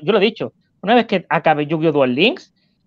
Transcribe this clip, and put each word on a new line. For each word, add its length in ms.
yo 100
lo 60
he 60
dicho, 280
una 120
vez 120
que 220
acabe 380
Yu-Gi-Oh! 260
Duel 220
Links, 380